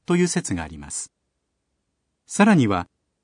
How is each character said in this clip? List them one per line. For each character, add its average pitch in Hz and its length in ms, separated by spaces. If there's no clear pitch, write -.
と 175 120
い 180 60
う 175 40
説 170 260
が 85 100
あ 78 40
り 78 100
ま 73 140
す。 - 200
さ - 180
ら 214 100
に 123 120
は、 90 200